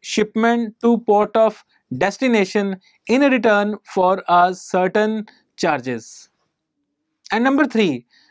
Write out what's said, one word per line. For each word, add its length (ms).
shipment 800
to 160
port 380
of 280
destination 800
in 160
return 640
for 440
a 260
certain 720
charges. 760
And 140
number 220
three, 400